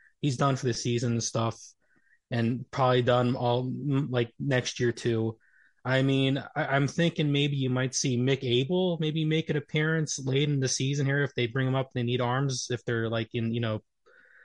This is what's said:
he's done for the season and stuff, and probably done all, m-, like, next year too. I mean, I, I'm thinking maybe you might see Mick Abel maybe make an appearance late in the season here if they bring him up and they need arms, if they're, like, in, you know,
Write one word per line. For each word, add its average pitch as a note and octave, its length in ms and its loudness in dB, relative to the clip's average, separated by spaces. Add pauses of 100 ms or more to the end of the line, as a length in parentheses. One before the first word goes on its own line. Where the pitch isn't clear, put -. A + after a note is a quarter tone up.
(200)
he's C#3 160 0
done C#3 180 2
for C3 120 -4
the A#2 60 2
season A#2+ 400 -2
and A#2 100 0
stuff, A2+ 380 -4 (680)
and A#2+ 400 0
probably B2+ 320 4
done B2 320 4
all, B2 320 0
m-, C3+ 420 -2
like, B2 300 0
next C#3 400 0
year A#2+ 140 2
too. A2+ 440 -2 (480)
I C3 180 2
mean, C3+ 360 2 (160)
I, B2 100 -2
I'm C#3 220 2
thinking D#3+ 460 0
maybe C#3+ 240 0
you C3 120 0
might B2+ 240 0
see B2+ 240 0
Mick C3 280 2
Abel D#3 560 2
maybe D#3 240 -2
make D#3+ 260 0
an D3+ 60 0
appearance D#3 640 -2
late C3+ 280 0
in C#3+ 120 0
the C3 80 2
season C#3 360 0
here C#3 200 2
if C3 100 -6
they B2 140 0
bring C3 180 0
him C3 80 0
up C3 180 -2
and B2+ 80 -2
they A#2+ 60 0
need B2 140 0
arms, B2+ 500 -2
if B2 140 -4
they're, A2+ 240 -2
like, A2+ 260 -2
in, A2+ 180 -2
you A#2+ 80 -2
know, A2 220 -2 (640)